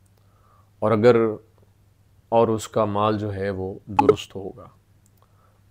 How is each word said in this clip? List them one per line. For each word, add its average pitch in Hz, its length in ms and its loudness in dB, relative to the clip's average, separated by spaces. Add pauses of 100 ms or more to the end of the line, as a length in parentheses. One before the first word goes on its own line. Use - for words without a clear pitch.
(800)
और 107 100 0
अगर, 117 260 6 (1120)
और 117 200 4
उसका 110 360 -4
माल 104 300 0
जो 104 120 -6
है 98 220 -6
वो 92 180 -8 (220)
दुरुस्त 101 440 0
होगा। 95 340 -16 (1000)